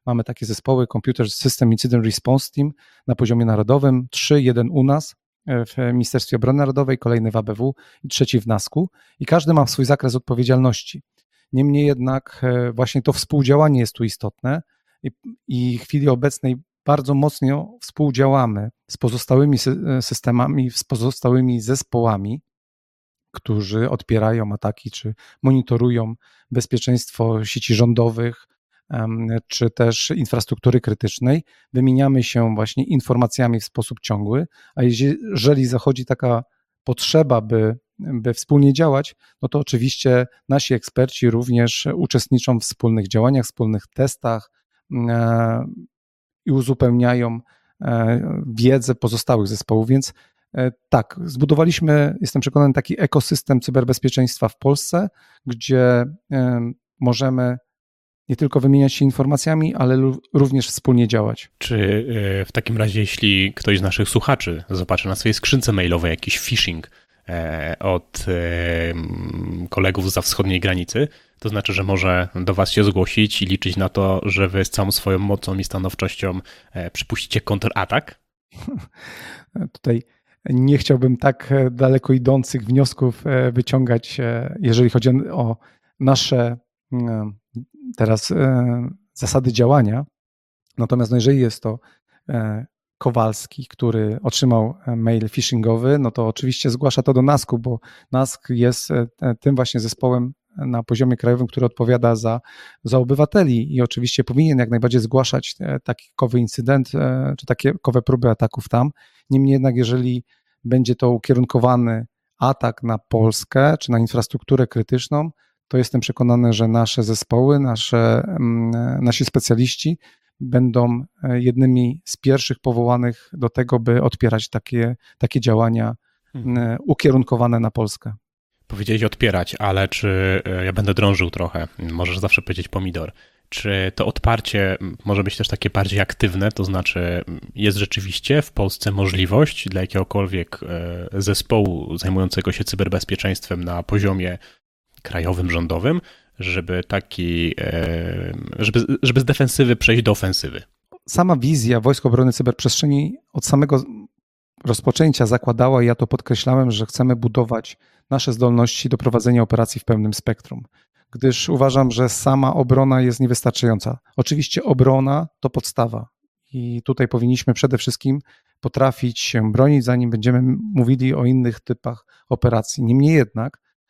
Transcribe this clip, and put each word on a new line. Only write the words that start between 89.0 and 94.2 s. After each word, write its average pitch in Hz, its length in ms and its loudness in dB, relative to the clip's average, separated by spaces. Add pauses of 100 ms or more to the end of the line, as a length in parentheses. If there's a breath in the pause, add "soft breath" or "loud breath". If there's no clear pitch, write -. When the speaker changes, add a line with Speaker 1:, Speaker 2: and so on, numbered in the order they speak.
Speaker 1:
zasady 131 400 0
działania. 123 520 4 (720)
Natomiast, 120 340 0
no, 123 60 4
jeżeli 135 220 4
jest 117 240 -2
to, 113 160 -6 (500 soft breath)
e, 110 360 -4 (320)
Kowalski, 117 720 -2
który 110 540 -2